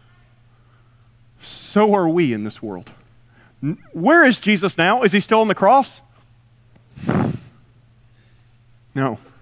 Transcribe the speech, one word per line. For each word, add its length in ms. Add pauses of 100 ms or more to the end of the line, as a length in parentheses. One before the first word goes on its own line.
(1400)
so 540
are 140
we 240
in 100
this 180
world." 300 (720)
N-, 160 (140)
where 320
is 160
Jesus 360
now? 260
Is 100
he 80
still 200
on 60
the 80
cross? 480 (3000)
No. 220 (240)